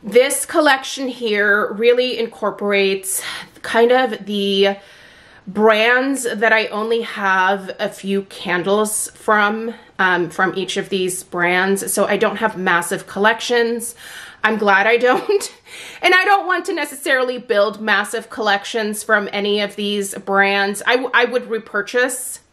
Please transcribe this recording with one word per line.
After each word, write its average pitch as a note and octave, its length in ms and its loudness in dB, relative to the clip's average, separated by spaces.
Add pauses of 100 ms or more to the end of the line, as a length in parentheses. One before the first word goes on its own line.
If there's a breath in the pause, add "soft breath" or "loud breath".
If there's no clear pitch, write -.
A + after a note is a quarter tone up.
this B3 440 2
collection C4+ 640 0
here G#3 640 0
really A#3+ 440 2
incorporates G3 1040 -2 (400 loud breath)
kind A#3 300 4
of A#3 340 0
the G3 520 2 (720 loud breath)
brands A3 760 2
that A3 280 0
I A3 160 2
only A3+ 340 -2
have F#3+ 800 0
a G#3 100 -2
few G3 340 -4
candles G3 880 -2
from, A3 640 0 (260 loud breath)
um, F3+ 300 2
from F#3+ 280 0
each F#3 200 -4
of F#3+ 120 -6
these F#3 340 -4
brands. F3+ 680 0
So G3+ 120 2
I G#3 120 0
don't G3+ 200 0
have A3 200 -2
massive F3+ 480 -2
collections. A#3 920 0 (480 loud breath)
I'm G#3+ 140 2
glad G3+ 300 4
I A#3+ 100 4
don't. C4 600 2
<laughs> - 40 -20 (400 loud breath)
And F#4 120 4
I F#4 100 4
don't G4 240 2
want F4 200 -2
to F#4+ 60 -4
necessarily C4 640 -2
build G#3 440 0
massive G#3 480 -2
collections G#3 760 -2
from G#3 300 2
any G#3 260 0
of G3+ 160 -4
these G3+ 380 -4
brands. G3 760 0
I A3+ 40 2
w-, B3+ 220 0
I A#3+ 120 4
would A#3+ 240 -4
repurchase A3+ 920 -4 (140)